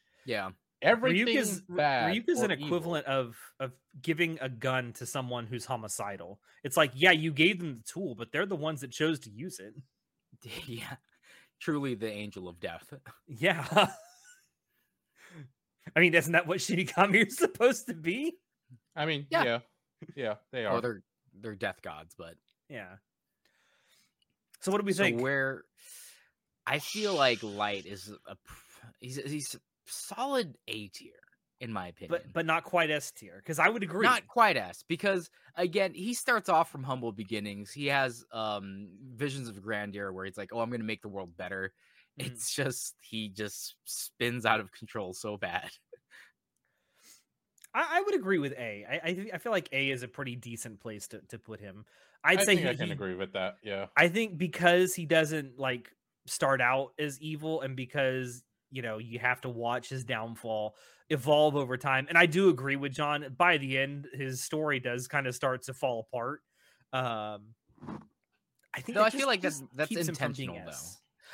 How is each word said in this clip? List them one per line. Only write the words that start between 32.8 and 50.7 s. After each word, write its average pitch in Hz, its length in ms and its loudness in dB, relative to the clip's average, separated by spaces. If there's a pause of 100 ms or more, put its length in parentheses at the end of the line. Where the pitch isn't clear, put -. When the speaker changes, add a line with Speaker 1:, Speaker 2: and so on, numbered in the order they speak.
Speaker 3:
S 151 200 -2
tier, 95 340 -18
'cause 156 140 -6
I 165 100 8
would 226 140 0
agree. 190 240 2
Speaker 1:
Not 240 200 4
quite 214 300 6
S, 90 320 -4
because, 175 420 2 (240)
again, 180 400 2
he 196 200 -4
starts 226 340 0
off 165 240 6
from 139 100 -8
humble 127 300 -2
beginnings. 104 600 -6
He 143 160 -4
has, 131 440 0
um, 101 560 -6 (260)
visions 135 340 -6
of 101 140 -14
grandeur 101 500 -4
where 92 120 -8
he's 98 140 -10
like, 98 160 -10
"Oh, 117 60 -2
I'm 117 100 -2
gonna 117 140 -6
make 107 180 -6
the 110 60 -12
world 95 280 -10
better." 95 380 -6 (440)
Speaker 3:
Mm. 127 100 -8
Speaker 1:
It's - 260 -6
just, 135 460 -4
he 110 280 -8
just 101 460 -8 (100)
spins 120 640 -4
out 110 140 4
of 98 120 -10
control 104 400 -8
so 104 240 -8
bad. 90 380 -6
<laughs> - 2000 -20
Speaker 3:
I, 320 240 2
I 392 40 2
would 415 120 0
agree 196 240 2
with 139 140 -2
A. 110 360 -8
I, 151 200 -2
I, 175 40 0
th-, 202 220 -6
I 165 40 -6
feel 233 140 -4
like 190 200 0
A 135 180 0
is 127 120 -4
a 127 60 -10
pretty 131 280 -8
decent 113 440 -12